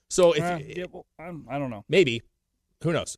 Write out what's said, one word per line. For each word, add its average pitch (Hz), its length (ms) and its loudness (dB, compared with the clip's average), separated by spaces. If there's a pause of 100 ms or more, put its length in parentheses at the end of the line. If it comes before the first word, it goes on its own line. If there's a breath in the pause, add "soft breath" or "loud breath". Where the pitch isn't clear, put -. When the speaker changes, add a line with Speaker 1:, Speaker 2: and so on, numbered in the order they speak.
Speaker 1:
So 175 240 6
if 151 100 0
Speaker 2:
Uh, 175 200 -4
yeah, 180 260 -12
well, 175 160 -20 (140)
I'm, 160 300 -14
I 135 80 -6
don't 135 140 -6
know. 101 180 -12
Speaker 1:
Maybe. 143 320 4 (640)
Who 165 100 0
knows? 113 240 -4